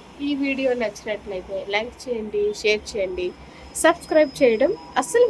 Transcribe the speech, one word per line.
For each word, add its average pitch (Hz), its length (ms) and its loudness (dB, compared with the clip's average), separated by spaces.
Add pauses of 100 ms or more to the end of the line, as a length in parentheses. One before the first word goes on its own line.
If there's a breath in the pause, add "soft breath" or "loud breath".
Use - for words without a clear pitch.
(200)
ఈ 285 140 -2
వీడియో 269 400 0
నచ్చినట్లయితే 202 920 -6
లైక్ 220 240 -4 (100)
చేయండి, 208 520 -2
షేర్ 208 260 0 (100)
చేయండి, 185 360 -4 (480 loud breath)
సబ్స్క్రైబ్ 311 580 2 (100)
చేయడం 254 300 4 (240)
అస్సలు 466 340 4